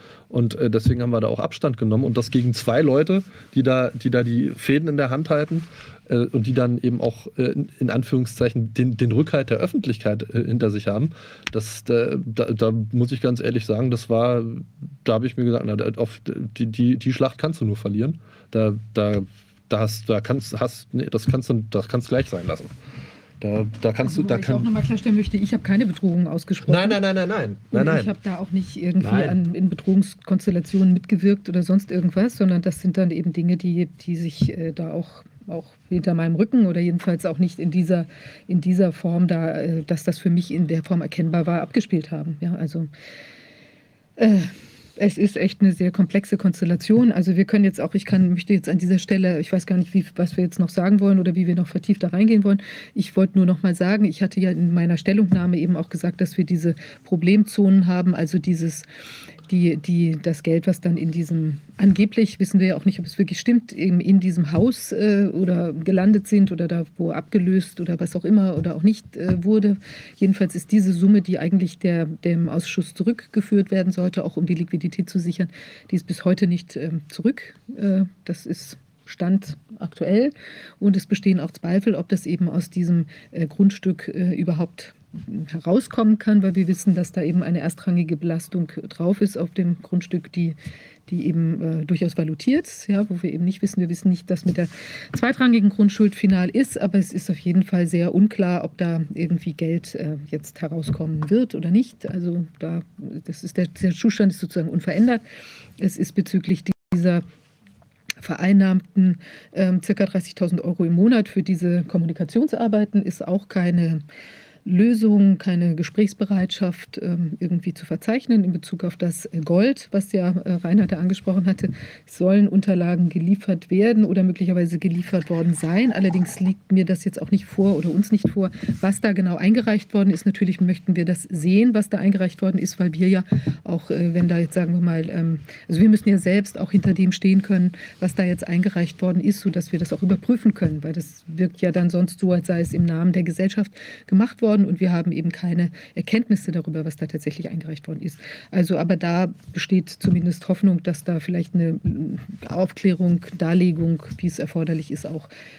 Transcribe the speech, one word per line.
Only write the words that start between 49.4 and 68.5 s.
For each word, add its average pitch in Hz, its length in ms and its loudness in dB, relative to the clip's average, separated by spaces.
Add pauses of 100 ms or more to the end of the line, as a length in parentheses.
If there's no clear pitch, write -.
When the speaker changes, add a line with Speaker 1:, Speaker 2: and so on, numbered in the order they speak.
Speaker 2:
weiß 185 140 0
gar 185 120 0
nicht, 175 160 -2
wie, 190 100 2 (120)
was 175 200 -2
wir 185 60 0
jetzt 175 160 -2
noch 175 120 0
sagen 196 280 2
wollen 196 220 4
oder 175 160 0
wie 180 100 2
wir 175 80 2
noch 175 140 0
vertieft - 340 -2
da 185 60 0
reingehen 208 340 4
wollen. 196 180 4 (360)
Ich - 200 -4
wollte 190 220 4
nur 185 80 6
noch 180 160 2
mal 180 140 2
sagen, 202 300 2
ich 160 160 -2
hatte 190 180 -2
ja 185 100 2
in 170 240 0
meiner 175 220 2
Stellungnahme 185 600 2
eben 170 200 0
auch 160 120 -4
gesagt, 175 320 -4
dass - 160 -2
wir 180 80 0
diese 165 300 0 (300)
Problemzonen 190 840 4
haben, 180 300 2
also 160 240 -2
dieses, 165 420 -2 (720)
die, 170 260 2
die, 165 420 0
das 160 220 -4
Geld, 165 240 0
was 180 160 0
dann 170 160 0
in 165 120 -2
diesem, 160 480 -2 (200)
angeblich, 208 600 2
wissen 190 220 2
wir 190 60 4
ja 185 100 0
auch - 80 -8
nicht, 190 140 2
ob 170 80 -8
es - 120 -12
wirklich 180 220 -2
stimmt, 240 320 0
eben 180 260 0
in 196 220 6
diesem 170 320 0
Haus, 208 400 0
äh, 202 400 2
oder 175 400 0
gelandet 190 540 2
sind 196 260 4
oder 170 160 -2
da 170 160 -2 (140)
wo 165 140 -2
abgelöst 185 680 0
oder 170 180 -4
was - 160 -6
auch 175 120 -4
immer 190 320 4